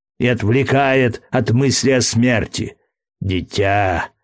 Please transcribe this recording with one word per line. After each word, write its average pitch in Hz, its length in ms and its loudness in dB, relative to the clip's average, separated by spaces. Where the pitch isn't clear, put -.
и 123 80 0
отвлекает 127 920 0
от 120 200 0
мысли 131 400 2
о 127 100 2
смерти. 113 760 -2
Дитя, 95 920 -2